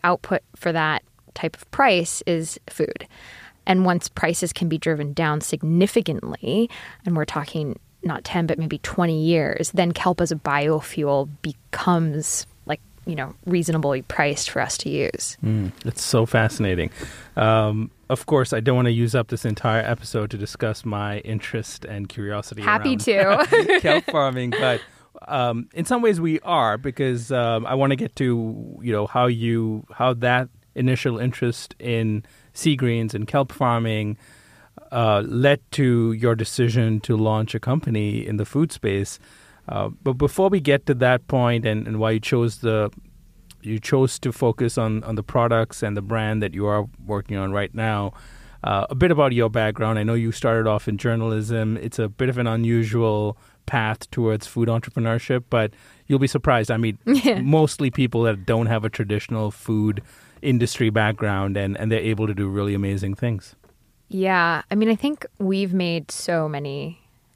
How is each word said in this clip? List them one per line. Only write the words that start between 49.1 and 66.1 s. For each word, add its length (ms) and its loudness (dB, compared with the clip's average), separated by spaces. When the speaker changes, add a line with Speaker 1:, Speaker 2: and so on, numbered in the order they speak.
Speaker 2:
about 200 4
your 180 2
background. 500 0
I 40 -2
know 100 0
you 180 0
started 360 0
off 200 0
in 100 -2
journalism. 800 -2
It's 220 -6
a 100 0
bit 200 -2
of 80 -2
an 100 0
unusual 920 2
path 460 -2
towards 340 0
food 220 -2
entrepreneurship, 800 -2
but 220 2
you'll 120 2
be 80 2
surprised. 420 2
I 80 2
meet 240 0
Speaker 1:
<laughs> 40 -10
Yeah. 340 4
Speaker 2:
mostly 500 4
people 340 2
that 220 0
don't 220 2
have 160 0
a 60 0
traditional 640 -2
food 500 -2
industry 480 2
background, 640 0
and, 220 -2
and 120 -2
they're 100 2
able 280 0
to 60 -2
do 160 -2
really 240 -2
amazing 420 -2
things. 400 -4
Speaker 1:
Yeah. 600 0
I 60 -2
mean, 140 4
I 60 4
think 300 -4
we've 340 0
made 380 -2